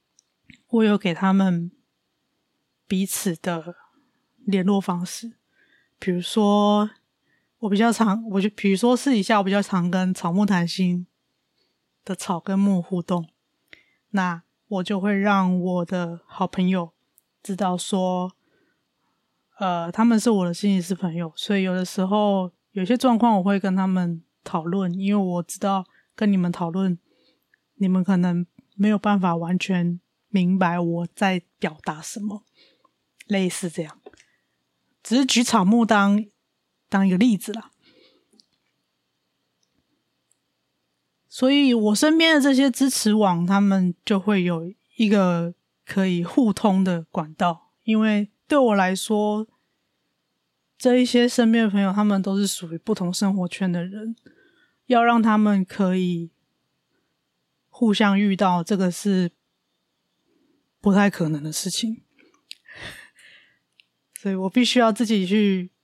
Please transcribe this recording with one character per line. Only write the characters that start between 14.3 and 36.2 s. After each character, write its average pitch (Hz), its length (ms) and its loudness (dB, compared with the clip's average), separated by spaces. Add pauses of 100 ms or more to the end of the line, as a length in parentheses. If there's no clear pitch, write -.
我 190 160 -4
就 196 160 -4
会 202 160 -2
让 196 460 2
我 180 240 -4
的 170 420 -6
好 - 200 -6
朋 180 240 -2
友 175 240 -4 (480)
知 202 120 -10
道 180 220 -2
说， 185 580 -4 (1200)
呃， 175 320 -4
他 220 140 0
们 233 160 4
是 233 100 0
我 196 140 2
的 175 100 -4
心 196 220 0
理 185 40 0
师 175 140 -6
朋 170 220 -6
友， 170 180 -8
所 - 240 -4
以 190 60 -2
有 185 100 -2
的 185 100 -4
时 - 160 -6
候 196 520 0 (180)
有 185 140 -6
些 214 120 0
状 240 220 2
况 233 200 4
我 185 40 0
会 202 160 0
跟 190 160 -2
他 190 140 0
们 175 340 -2 (220)
讨 165 200 -6
论， 180 300 -4
因 190 160 -2
为 208 60 2
我 180 260 -2
知 - 160 -16
道 196 260 -2 (300)
跟 208 160 0
你 196 60 2
们 175 160 0
讨 170 180 -6
论， 185 260 -2 (800)
你 190 140 -2
们 185 160 2
可 196 140 0
能 175 280 0 (300)
没 202 120 2
有 214 80 2
办 202 240 0
法 180 140 0
完 170 240 -2
全 175 420 -2 (280)
明 185 280 0
白 175 220 0
我 170 340 -4
在 185 300 -2 (160)
表 156 240 -6
达 156 180 -8
什 - 200 -14
么， 208 240 -10 (800)
类 190 220 0
似 175 200 -8
这 165 140 -8
样。 - 180 -18 (1000)
只 - 140 -2
是 269 100 2
举 247 160 2
草 226 220 2
木 226 200 4
当， 202 400 2 (640)